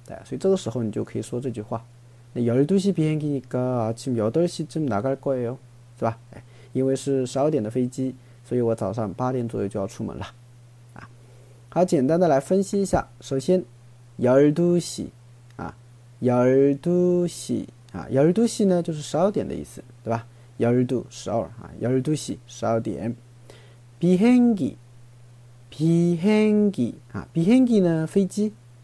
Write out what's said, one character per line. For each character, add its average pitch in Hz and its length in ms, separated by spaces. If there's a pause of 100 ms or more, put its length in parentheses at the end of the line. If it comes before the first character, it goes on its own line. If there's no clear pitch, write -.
哎， - 160
所 127 100
以 127 40
这 190 100
个 196 80
时 - 140
候 120 120
你 107 80
就 110 140
可 - 140
以 110 40
说 120 180
这 131 100
句 110 100
话。 113 240 (480)
那 123 100
열 120 240
두 190 80
시 196 180
비 156 120
행 156 140
기 147 120
니 139 120
까 - 160
아 123 360
침 123 200
여 110 160
덟 165 180
시 165 180
쯤 156 220
나 104 120
갈 135 160
거 135 200
예 120 120
요， 127 80 (420)
是 113 60
吧？ 113 140 (140)
哎， - 100 (300)
因 131 140
为 135 100
是 135 300
十 135 120
二 147 120
点 143 120
的 107 80
飞 127 160
机， 127 280 (300)
所 123 120
以 123 40
我 113 140
早 98 180
上 107 220
八 127 180
点 120 160
左 110 140
右 101 60
就 104 100
要 98 80
出 - 160
门 101 140
了。 87 100 (680)
啊， - 140 (600)
好， 175 160
简 139 220
单 160 120
的 180 80
来 139 140
分 190 220
析 196 200
一 - 20
下。 180 240 (120)
首 139 180
先， 185 260 (560)
열 139 320
두 175 280
시 - 260 (500)
啊， - 180 (480)
열 131 560
두 175 500
시 - 380 (260)
啊， - 180
열 147 220
두 226 140
시 214 200
呢， 180 160
就 170 100
是 151 80
十 - 160
二 190 140
点 117 160
的 - 80
意 76 80
思， - 200 (200)
对 113 80
吧？ 117 160 (320)
열 123 280
두， 127 240
十 - 200
二 113 120
啊， - 280 (100)
열 127 220
두 151 140
시， - 300
十 - 180
二 113 160
点。 117 340 (840)
비 180 180
행 240 360
기， 156 200 (960)
비 170 500
행 214 500
기 120 240 (180)
啊， - 200
비 165 120
행 247 220
기 226 140
呢， 165 260
飞 196 200
机。 208 260 (320)